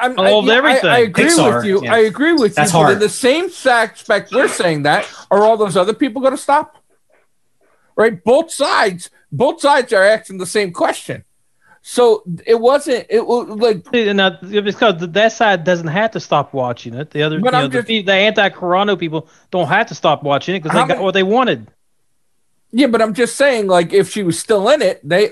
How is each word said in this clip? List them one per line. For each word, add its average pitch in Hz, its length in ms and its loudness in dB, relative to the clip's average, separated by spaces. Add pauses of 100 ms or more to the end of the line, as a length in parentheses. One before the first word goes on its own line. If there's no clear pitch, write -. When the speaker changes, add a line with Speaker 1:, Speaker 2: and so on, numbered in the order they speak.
Speaker 1:
I'm, 254 140 -2
Speaker 2:
all 202 200 4
of 202 100 0
Speaker 1:
I, 220 40 4
I, - 40 4
Speaker 2:
everything. 262 320 2
Speaker 1:
I 233 100 4
agree 220 260 0
Speaker 3:
Pixar, 320 320 2
Speaker 1:
with 220 80 -4
you. 196 180 0
Speaker 3:
yeah. - 100 -2
Speaker 1:
I 233 60 4
agree 226 340 2
with 247 220 0
Speaker 3:
That's 151 160 2
Speaker 1:
you. 165 80 2
But 156 40 4
Speaker 3:
hard. 143 100 4
Speaker 1:
in 104 60 -2
the - 100 0
same 330 400 -2
sa-, 240 340 0
aspect - 500 -4
we're 254 160 2
saying 160 340 -2
that, 170 220 0 (260)
are 202 120 4
all 226 140 4
those 202 200 -2
other 185 160 2
people 262 280 -4
gonna 262 160 0
stop? 294 400 -2 (1160)
Right? 214 280 0
Both 302 280 2
sides, 233 580 -2 (220)
both 277 300 -2
sides 285 320 2
are 190 100 4
asking 202 360 0
the 180 80 -8
same 202 240 -2
question. - 520 -6 (600)
So 233 400 2 (220)
it 226 140 2
wasn't, 254 480 0
it 220 200 0
was 226 220 -2
like 214 440 -2
Speaker 2:
See, 233 140 0
and 202 100 0
now, 190 140 2 (100)
because 202 580 0
th-, 175 120 -8
that 214 220 2
side 196 300 0
doesn't 170 260 -2
have 208 220 -2
to 180 80 -10
stop 143 360 -2
watching 120 400 -6
it. 143 160 -12
The 147 100 -4
other, 156 180 -2
Speaker 1:
But 247 140 0
Speaker 2:
you 254 60 2
Speaker 1:
I'm 269 60 0
Speaker 2:
know, - 20 -2
the 262 120 -6
Speaker 1:
just 214 80 -6
Speaker 2:
pe-, 220 140 -2
the 190 120 -2
anti-Carano 196 840 0
people 160 300 -8 (240)
don't 175 160 -2
have 202 200 0
to 160 80 -14
stop 151 280 0
watching 143 320 -2
it 190 80 -8
'cause 156 80 -6
Speaker 1:
How 214 120 0
Speaker 2:
they 269 40 -2
got - 80 -2
Speaker 1:
many 185 80 -4
Speaker 2:
what 190 100 -2
they 190 100 0
wanted. 190 440 0 (1040)
Speaker 1:
Yeah, 262 160 2
but 233 140 0
I'm 220 120 0
just 233 220 -2
saying, 247 320 0
like, 175 260 2
if 196 160 2
she 208 140 -6
was 165 160 -2
still 208 300 0
in 302 120 4
it, 185 260 -2
they, 190 240 2